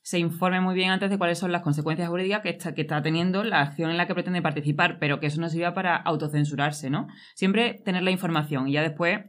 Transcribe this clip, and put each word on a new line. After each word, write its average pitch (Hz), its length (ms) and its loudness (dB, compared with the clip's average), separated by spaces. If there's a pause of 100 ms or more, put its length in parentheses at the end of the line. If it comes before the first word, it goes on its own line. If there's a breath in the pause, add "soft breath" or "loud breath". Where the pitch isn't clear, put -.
se - 160 -4
informe 180 420 2
muy 185 140 2
bien 185 160 2
antes 196 220 0
de 196 80 0
cuáles 170 180 2
son 180 140 -2
las 175 100 0
consecuencias 160 480 0
jurídicas 190 320 0
que 160 80 -4
está, 170 240 -6
que 160 80 -4
está 151 220 -2
teniendo 180 400 2
la 156 180 2
acción 160 300 -2
en 170 60 0
la 175 100 0
que 185 80 -2
pretende 180 260 -2
participar, 151 580 0
pero 143 200 0
que 151 80 -2
eso 151 120 -2
no 170 100 -2
sirva 170 260 -2
para 180 200 0
autocensurarse, 147 960 0
¿no? 185 180 -2 (280 loud breath)
Siempre 196 500 2
tener 180 160 0
la 190 80 2
información 151 580 0
y 139 40 0
ya 147 100 2
después 170 480 0